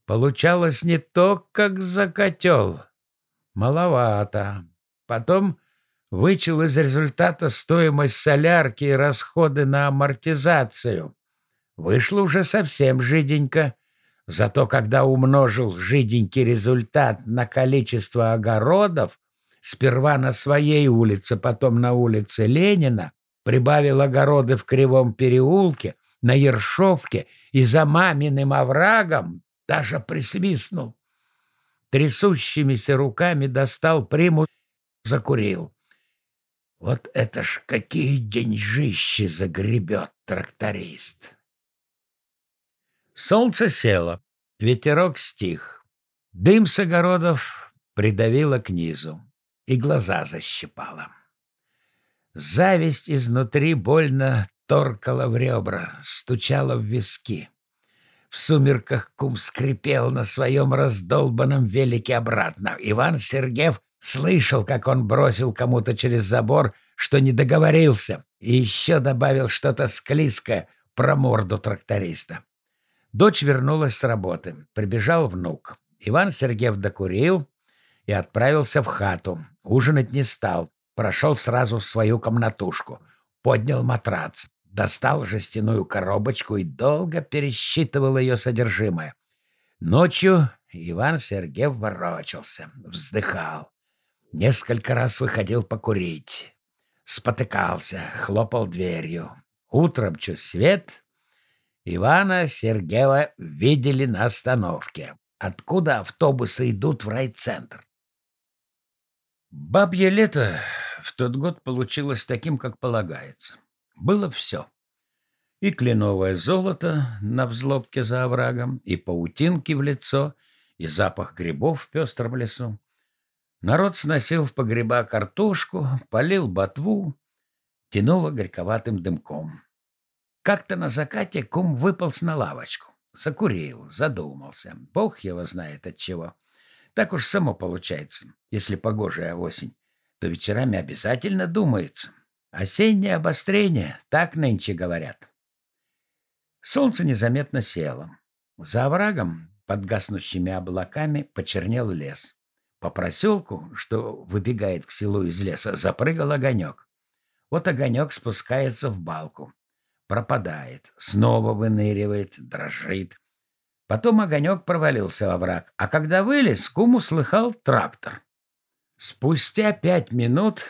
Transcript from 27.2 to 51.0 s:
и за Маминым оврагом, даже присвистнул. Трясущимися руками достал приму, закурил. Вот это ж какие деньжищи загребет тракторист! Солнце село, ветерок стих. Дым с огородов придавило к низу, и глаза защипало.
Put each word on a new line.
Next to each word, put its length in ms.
и 140
за 200
Маминым 680
оврагом, 920
даже 320
присвистнул. 960
Трясущимися 1080
руками 520
достал 580
приму, 400
закурил. 680
Вот 360
это 280
ж 240
какие 520
деньжищи 1080
загребет 840
тракторист! 1120
Солнце 540
село, 520
ветерок 600
стих. 640
Дым 340
с 120
огородов 920
придавило 640
к 120
низу, 500
и 100
глаза 480
защипало. 840